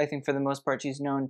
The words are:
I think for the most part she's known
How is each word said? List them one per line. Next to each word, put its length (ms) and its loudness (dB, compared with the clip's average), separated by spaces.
I 60 2
think 180 -4
for 80 2
the 80 0
most 240 0
part 160 2
she's 180 -4
known 320 0